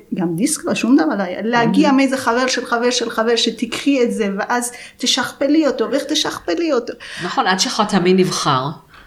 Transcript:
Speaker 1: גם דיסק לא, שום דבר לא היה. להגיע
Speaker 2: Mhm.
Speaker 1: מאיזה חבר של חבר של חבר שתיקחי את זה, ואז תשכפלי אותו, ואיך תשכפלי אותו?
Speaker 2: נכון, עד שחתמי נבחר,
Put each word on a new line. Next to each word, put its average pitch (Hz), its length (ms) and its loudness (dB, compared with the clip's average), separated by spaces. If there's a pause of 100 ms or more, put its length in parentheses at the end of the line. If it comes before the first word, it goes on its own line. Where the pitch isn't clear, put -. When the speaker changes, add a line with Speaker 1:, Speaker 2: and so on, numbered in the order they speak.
(140)
Speaker 1:
גם 175 220 -2
דיסק 202 300 -2
לא, - 100 0
שום 226 200 4
דבר 311 220 2
לא 196 60 -2
היה. 180 180 -6
להגיע 233 480 2
Speaker 2:
Mhm. 269 40 4
Speaker 1:
מאיזה 262 240 4
חבר 254 300 0
של 247 180 -2
חבר 240 260 0
של 233 180 -2
חבר 233 260 0
שתיקחי 240 680 0
את 220 100 0
זה, 202 240 -2
ואז 240 340 -2 (260)
תשכפלי 285 720 0
אותו, 226 240 -2
ואיך 269 180 0
תשכפלי 320 640 -2
אותו? 233 200 -2 (320)
Speaker 2:
נכון, 190 220 -2
עד 190 120 2
שחתמי 190 540 2
נבחר, 156 520 2 (420)